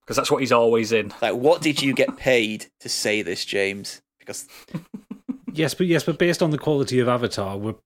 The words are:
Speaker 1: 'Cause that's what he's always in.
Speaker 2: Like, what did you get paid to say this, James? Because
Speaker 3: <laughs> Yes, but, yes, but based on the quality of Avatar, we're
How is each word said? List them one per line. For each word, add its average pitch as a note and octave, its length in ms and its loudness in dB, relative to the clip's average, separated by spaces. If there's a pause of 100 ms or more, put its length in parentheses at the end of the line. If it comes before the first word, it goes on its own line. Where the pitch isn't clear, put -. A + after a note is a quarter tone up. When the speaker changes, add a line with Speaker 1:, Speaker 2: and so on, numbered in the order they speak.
Speaker 1:
'Cause A#2+ 100 -6
that's C3 140 0
what C#3 100 2
he's B2+ 120 0
always A#2 400 4
in. G#2 200 0 (100)
Speaker 2:
Like, G#2+ 120 0
what D3+ 280 2
did D3+ 200 0
you C3+ 120 0
get C3 220 0
paid A2+ 500 0 (140)
to - 80 -12
say G#2+ 340 0
this, F2 220 -6
James? G2 580 -4 (180)
Because - 260 -14 (260)
Speaker 3:
<laughs> E3 120 -10 (680)
Yes, D3+ 200 0
but, F#3 140 0
yes, E3 160 2
but E3 160 -2
based F3 240 2
on D#3+ 80 2
the D3+ 80 0
quality C#3 400 0
of A#2+ 100 2
Avatar, G#2+ 480 -2
we're G#2+ 300 -6